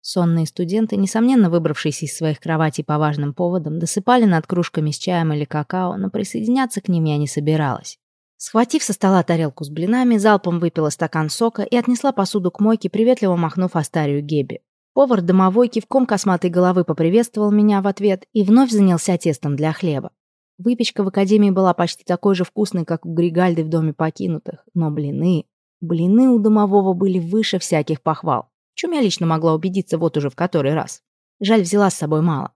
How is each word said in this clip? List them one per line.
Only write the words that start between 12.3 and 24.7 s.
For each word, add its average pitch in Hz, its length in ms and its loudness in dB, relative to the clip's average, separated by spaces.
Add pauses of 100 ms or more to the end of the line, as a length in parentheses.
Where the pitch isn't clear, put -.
к - 120 -4
мойке, 214 280 2
приветливо 220 460 2
махнув 175 400 -2
Астарию 147 480 -2
Гебби. 147 380 -4 (320)
Повар 254 280 2
домовой 190 460 4
кивком 247 380 0
косматой 185 440 0
головы 180 340 2
поприветствовал 208 680 0
меня 208 300 4
в 196 60 -2
ответ 196 460 -2
и 208 100 2
вновь 233 280 4
занялся 190 460 2
тестом 147 380 -2
для 151 160 -2
хлеба. 156 400 -4 (460)
Выпечка 226 460 -2
в 190 40 0
академии 196 440 4
была 185 220 2
почти - 300 -4
такой - 320 0
же 180 80 -2
вкусной, 185 420 -4
как 165 200 -6
у 170 80 -10
Григальды 170 500 0
в 156 60 -6
доме 156 240 0
покинутых, - 800 -6